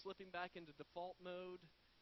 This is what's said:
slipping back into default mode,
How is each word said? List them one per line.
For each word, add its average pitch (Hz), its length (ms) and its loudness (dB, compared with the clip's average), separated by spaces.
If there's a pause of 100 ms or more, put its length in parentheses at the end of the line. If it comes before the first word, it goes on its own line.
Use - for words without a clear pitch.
slipping 190 260 0
back 180 260 4
into 170 180 -4
default 175 500 -2
mode, 180 360 0 (420)